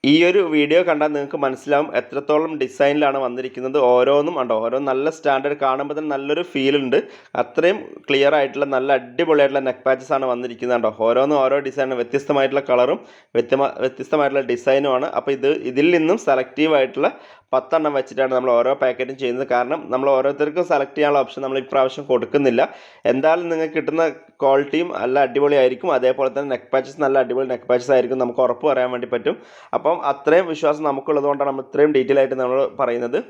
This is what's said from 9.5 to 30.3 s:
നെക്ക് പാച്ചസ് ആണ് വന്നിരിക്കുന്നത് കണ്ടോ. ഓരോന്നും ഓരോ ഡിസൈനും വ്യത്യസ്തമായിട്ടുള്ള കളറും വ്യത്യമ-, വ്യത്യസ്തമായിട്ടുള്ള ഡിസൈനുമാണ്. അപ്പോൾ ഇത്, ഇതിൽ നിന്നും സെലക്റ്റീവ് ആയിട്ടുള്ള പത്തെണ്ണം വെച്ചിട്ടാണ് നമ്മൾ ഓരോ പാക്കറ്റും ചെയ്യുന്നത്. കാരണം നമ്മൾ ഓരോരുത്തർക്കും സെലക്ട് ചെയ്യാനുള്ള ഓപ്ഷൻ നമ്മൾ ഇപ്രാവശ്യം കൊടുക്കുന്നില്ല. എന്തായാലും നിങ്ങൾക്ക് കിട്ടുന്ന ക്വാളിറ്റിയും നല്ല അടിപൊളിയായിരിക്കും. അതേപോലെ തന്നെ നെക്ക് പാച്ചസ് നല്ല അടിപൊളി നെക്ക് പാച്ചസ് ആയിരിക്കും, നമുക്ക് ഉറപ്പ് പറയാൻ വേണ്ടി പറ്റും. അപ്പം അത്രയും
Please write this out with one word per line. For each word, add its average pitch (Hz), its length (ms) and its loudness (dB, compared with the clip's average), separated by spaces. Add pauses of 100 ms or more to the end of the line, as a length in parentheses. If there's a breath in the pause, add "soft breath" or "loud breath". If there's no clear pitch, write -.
നെക്ക് 127 180 -6
പാച്ചസ് 131 320 0
ആണ് 135 160 -2
വന്നിരിക്കുന്നത് 123 440 -4
കണ്ടോ. 110 140 0 (160)
ഓരോന്നും 139 360 2
ഓരോ 135 240 2
ഡിസൈനും 131 340 -4
വ്യത്യസ്തമായിട്ടുള്ള 139 680 0
കളറും 127 280 2 (380 loud breath)
വ്യത്യമ-, 135 360 0 (120)
വ്യത്യസ്തമായിട്ടുള്ള 139 680 -2
ഡിസൈനുമാണ്. 135 580 0 (100)
അപ്പോൾ 139 180 -4
ഇത്, 131 120 0 (220)
ഇതിൽ 143 260 2
നിന്നും 165 300 0
സെലക്റ്റീവ് 143 520 0
ആയിട്ടുള്ള 135 320 0 (420 loud breath)
പത്തെണ്ണം 151 440 0
വെച്ചിട്ടാണ് 131 380 -2
നമ്മൾ 127 240 2
ഓരോ 123 120 2 (100)
പാക്കറ്റും 131 400 -4
ചെയ്യുന്നത്. 127 340 -4
കാരണം 127 240 -2 (140)
നമ്മൾ 131 200 0
ഓരോരുത്തർക്കും 143 560 0
സെലക്ട് 139 280 -2
ചെയ്യാനുള്ള 147 260 2
ഓപ്ഷൻ 135 220 -8
നമ്മൾ 135 180 -4
ഇപ്രാവശ്യം 135 480 -2
കൊടുക്കുന്നില്ല. 123 500 2 (500 loud breath)
എന്തായാലും 160 400 0
നിങ്ങൾക്ക് 160 260 -4
കിട്ടുന്ന 151 280 -2 (380)
ക്വാളിറ്റിയും 143 460 2 (120)
നല്ല 131 260 2
അടിപൊളിയായിരിക്കും. 139 680 2
അതേപോലെ 127 400 0
തന്നെ 139 160 -6
നെക്ക് - 200 -8
പാച്ചസ് 135 320 -2
നല്ല 135 200 2
അടിപൊളി 127 280 -4
നെക്ക് 117 180 -10
പാച്ചസ് 123 260 0
ആയിരിക്കും, 127 260 0
നമുക്ക് 123 240 -2
ഉറപ്പ് 120 240 -2
പറയാൻ 127 240 0
വേണ്ടി 120 180 -8
പറ്റും. 143 240 -4 (400 loud breath)
അപ്പം 165 240 -2 (120)
അത്രയും 165 400 2